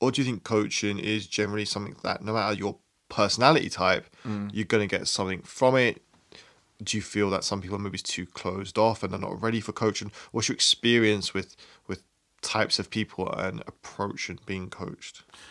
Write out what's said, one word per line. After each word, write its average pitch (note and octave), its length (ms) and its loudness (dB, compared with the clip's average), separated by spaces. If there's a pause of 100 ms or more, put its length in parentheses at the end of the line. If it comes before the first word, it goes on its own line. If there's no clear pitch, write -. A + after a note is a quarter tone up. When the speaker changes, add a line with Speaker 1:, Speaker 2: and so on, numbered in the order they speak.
Speaker 1:
Or C3 100 4
do B2+ 100 2
you C3 60 2
think A#2 180 -4
coaching G#2+ 540 0
is G#2 280 -2
generally G#2 380 -2
something G2+ 380 -6
that - 200 -4
no G#2+ 120 -2
matter G#2+ 200 2
your F#2+ 220 -4 (320)
personality A#2 600 4
type, F#2 360 0 (200)
Speaker 2:
Mm. G2+ 260 -4
Speaker 1:
you're G#2 140 -2
gonna G#2 200 4
get F#2+ 220 -2
something F#2+ 340 -2
from B2+ 340 4
it? B2 260 2 (800)
Do G#2 160 -2
you G2 40 -2
feel G2+ 280 0
that F#2+ 140 0
some G2 180 -4
people F#2 140 -6
are G2+ 40 -6
maybe G2 180 -6
too - 280 -6
closed F#2+ 500 -8
off A2 260 4
and G2 100 -4
they're G#2 80 -6
not - 200 -6
ready A2+ 220 0
for G#2+ 100 -6
coaching? G#2 400 -2 (200)
What's A#2 160 0
your - 60 -2
experience A2 800 4
with, F#2+ 240 -6 (300)
with - 160 -8 (400)
types - 360 0
of G2 120 -6
people G2+ 420 -2
and G2 340 -4
approach - 600 -8
and - 160 -12
being F#2 240 -6
coached? - 540 -12 (280)